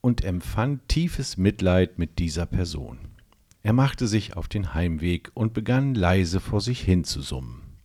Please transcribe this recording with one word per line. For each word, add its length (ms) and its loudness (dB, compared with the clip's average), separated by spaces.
und 220 2
empfand 640 -2
tiefes 500 0
Mitleid 600 4
mit 180 -2
dieser 300 -2
Person. 500 -4
Er 120 2
machte 340 2
sich 280 0
auf 120 -4
den 260 -4
Heimweg 600 0
und 180 0
begann 400 0
leise 460 2
vor 200 -2
sich 220 -4
hin 220 4
zu 180 -6
summen. 400 -10